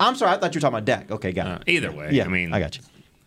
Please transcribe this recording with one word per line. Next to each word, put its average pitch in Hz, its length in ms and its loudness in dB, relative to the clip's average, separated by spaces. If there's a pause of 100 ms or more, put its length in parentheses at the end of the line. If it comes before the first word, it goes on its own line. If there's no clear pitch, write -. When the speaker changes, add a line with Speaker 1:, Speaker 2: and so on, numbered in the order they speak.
Speaker 1:
I'm 247 160 4
sorry, 196 180 4
I 196 40 0
thought 180 140 0
you 170 60 -2
were - 20 -4
talking 131 180 2
about 107 60 -6
Dak. 107 240 0
Okay, 101 220 -4
got 92 160 -2
Speaker 2:
Uh, 90 180 -6
Speaker 1:
it. - 60 2
Speaker 2:
either 123 220 0
way, 73 180 -8
Speaker 1:
Yeah, 123 140 4
Speaker 2:
I - 20 -6
mean, 90 260 -2
Speaker 1:
I 92 60 2
got 76 180 -4
you. - 60 -20 (440)